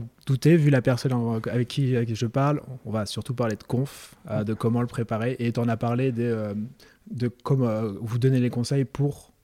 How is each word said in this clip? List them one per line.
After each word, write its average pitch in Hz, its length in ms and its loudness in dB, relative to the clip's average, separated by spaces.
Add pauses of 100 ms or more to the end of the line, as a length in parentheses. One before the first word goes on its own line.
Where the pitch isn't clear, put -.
(260)
douter, 147 320 4
vu 147 140 6
la 131 100 6
personne 127 320 0
en, 117 220 0
avec 113 320 -2
qui, 131 280 0
avec 117 120 2
qui 113 80 -2
je 120 100 -2
parle, 139 340 2 (260)
on 110 40 -10
va 107 160 -2
surtout 110 300 -6
parler 123 200 0
de - 60 -16
conf, - 540 -4 (160)
euh, 107 120 0
de 110 120 -2
comment 120 260 2
le 120 60 0
préparer, 117 500 -2
et 120 140 -2
t'en 117 160 0
as 113 100 0
parlé 120 340 0
des, 117 120 -2
euh, 110 320 -2 (560)
de 123 160 -2
comment, 131 400 0
euh, 110 240 0 (100)
vous 113 160 -4
donner 131 220 4
les 123 100 2
conseils 123 360 0
pour, - 460 -4 (120)